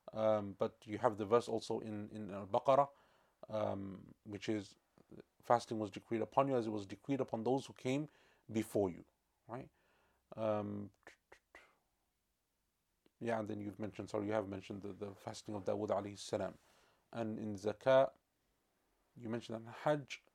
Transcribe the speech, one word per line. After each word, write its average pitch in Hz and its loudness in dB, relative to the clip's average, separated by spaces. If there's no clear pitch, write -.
um, 107 2
but 110 2
you 107 -4
have 110 2
the 104 -2
verse 113 6
also 113 -2
in, 107 -6
in 104 -8
Al-Baqarah, 123 4
um, 101 -2
which 104 -8
is, 107 -2
"Fasting 117 2
was 104 -2
decreed 107 -2
upon 135 2
you 135 2
as 113 2
it 110 -2
was 104 -4
decreed 104 -4
upon 113 -2
those 123 2
who 113 -14
came 139 0
before 104 2
you," 90 -10
right? 120 -10
Um, 104 -2
yeah, 117 0
and 104 -4
then 104 -6
you've 101 -8
mentioned, 101 -8
sorry, 104 0
you 107 0
have 107 2
mentioned 98 -8
the, 101 -8
the 101 -8
fasting 107 -10
of 95 -6
Dawood 104 0
alayhi 101 -2
salam. 95 -2
And 110 -4
in 107 -4
Zakah, 131 6
you 117 -8
mentioned 113 -4
that 117 -14
Hajj, 151 0